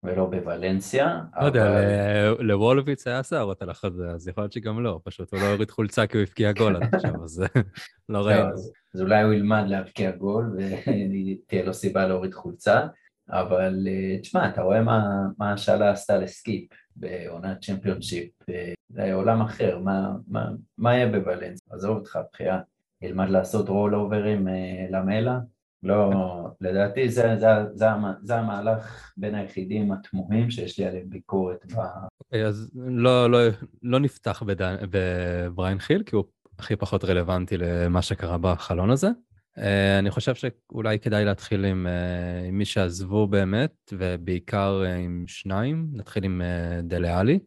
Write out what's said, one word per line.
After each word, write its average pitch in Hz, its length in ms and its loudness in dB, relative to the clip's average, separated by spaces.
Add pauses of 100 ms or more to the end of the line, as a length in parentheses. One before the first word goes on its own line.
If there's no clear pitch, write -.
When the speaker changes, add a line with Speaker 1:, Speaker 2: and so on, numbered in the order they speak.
Speaker 1:
ולא 92 220 0
בוולנסיה, 95 920 -2 (200)
Speaker 2:
לא 143 60 4
יודע, 127 160 4
Speaker 1:
אבל 104 220 6 (540)
Speaker 2:
ל-, 127 40 -4
לוולביץ 123 640 2
היה 127 160 -2
שערות 110 400 -2
על 90 80 -8
החזה, 87 400 -6
אז 85 180 -8
יכול 95 140 -6
להיות 101 100 -6
שגם 110 300 -6
לא, 95 220 -2
פשוט 92 300 -10
הוא 95 60 -2
לא 101 120 4
הוריד 104 180 0
חולצה 110 360 0
כי - 100 -2
הוא 104 60 4
הבקיע 104 300 2
גול 101 240 4
עד 117 180 2
עכשיו, 82 300 -2
אז, 82 200 -4 (300)
<laughs> - 340 -18
לא 104 120 0
Speaker 1:
לא, 101 60 2
Speaker 2:
ראינו. 98 260 4
Speaker 1:
אז, 98 200 -10 (220)
אז 92 60 -4
אולי 107 220 6
הוא 107 100 6
ילמד 104 340 4
להבקיע 95 440 -2
גול, 101 460 -2
<laughs> - 0 -
ותהיה 95 1080 -2
לו 92 100 -2
סיבה 95 320 -2
להוריד 92 280 -2
חולצה, 101 520 0 (440)
אבל, 92 580 0
אה, 95 320 -2
תשמע, 165 280 0
אתה 95 140 -4
רואה 101 200 4
מה, 104 440 2 (120)
מה 101 140 -2
השאלה 104 380 4
עשתה 101 280 0
לסקיפ - 520 -6 (260)
בעונת 87 680 -10
צ'מפיונשיפ, 90 680 -4 (180)
אה, 87 240 -8 (160)
זה 98 260 -2
עולם 113 260 2
אחר, 98 380 0
מה, 98 340 -2 (160)
מה, 110 200 -4 (300)
מה 117 160 4
יהיה 123 140 4
בוולנסיה? 92 680 -4
עזוב 101 220 -2
אותך, - 220 -8 (140)
בחייה, 92 280 -2 (420)
ילמד 92 260 -2
לעשות 95 400 2
רול 101 260 2
אוברים, 104 540 0
אה, 92 420 -6
למלה, 107 480 0 (460)
לא, 101 260 4 (500)
לדעתי 101 480 0
זה, 113 300 4
זה, 110 80 4 (280)
זה 110 160 4
המ-, 104 320 -2
זה 117 160 -2
המהלך 110 760 -4
בין 104 180 -4
היחידים 101 580 -4
התמוהים 101 580 -2
שיש - 280 -8
לי 95 60 -2
עליהם 92 260 -6
ביקורת 92 640 -4
ב- 110 60 -4 (420)
Speaker 2:
אוקיי, 110 260 -2
אז 107 280 -4
לא, 123 560 4
לא, 120 80 6 (440)
לא 123 180 2
נפתח - 420 -2
בד-, 95 360 -2 (120)
בבריין 90 880 -2
חיל, 185 240 2
כי 113 140 -4
הוא 98 80 2 (340)
הכי - 180 -4
פחות 98 280 -2
רלוונטי 90 520 0
למה 87 460 2
שקרה 87 360 -4
בחלון 90 520 0
הזה. 139 180 4 (500)
אה, 98 400 4
אני 98 120 2
חושב - 240 -2
שאולי 113 640 -4
כדאי 107 260 0
להתחיל 98 400 -2
עם, 92 220 0
אה, 90 600 -4
עם 95 100 -2
מי 101 60 2
שעזבו 95 600 0
באמת, 101 640 0
ובעיקר, 92 920 -2
אה, 90 100 -2
עם 87 320 -6
שניים. 131 640 -4
נתחיל 104 320 -6
עם, 92 180 0
אה, 87 400 -2
דלה 87 380 0
עלי. 135 260 6